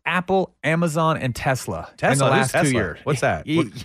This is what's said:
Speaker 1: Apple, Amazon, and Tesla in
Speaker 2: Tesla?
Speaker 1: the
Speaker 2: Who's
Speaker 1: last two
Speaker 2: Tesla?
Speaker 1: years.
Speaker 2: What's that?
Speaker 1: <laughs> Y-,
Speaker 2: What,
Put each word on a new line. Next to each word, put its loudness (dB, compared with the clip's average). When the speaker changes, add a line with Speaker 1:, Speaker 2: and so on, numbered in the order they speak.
Speaker 1:
Apple, 0
Amazon, 0
and -4
Tesla -4
in -20
Speaker 2:
Tesla? 2
Speaker 1:
the 4
Speaker 2:
Who's 6
Speaker 1:
last 0
two 2
Speaker 2:
Tesla? 2
Speaker 1:
years. -2
Speaker 2:
What's -2
that? 0
Speaker 1:
<laughs> -
Y-, 0
Speaker 2:
What, 2